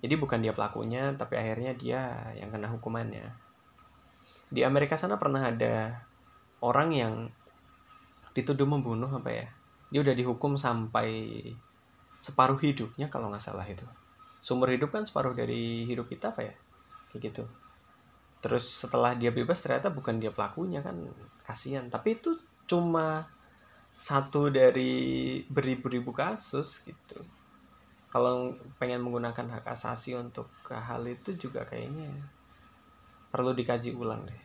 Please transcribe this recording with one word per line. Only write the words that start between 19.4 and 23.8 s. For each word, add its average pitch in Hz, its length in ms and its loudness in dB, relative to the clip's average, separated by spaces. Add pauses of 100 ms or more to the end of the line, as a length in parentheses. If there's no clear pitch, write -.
ternyata 143 320 0
bukan 127 240 -2
dia 110 160 -2
pelakunya 151 480 -2
kan, - 160 -6 (480)
kasihan. 131 400 -4
Tapi 214 320 0
itu 330 160 0 (320)
cuma 160 640 2 (640)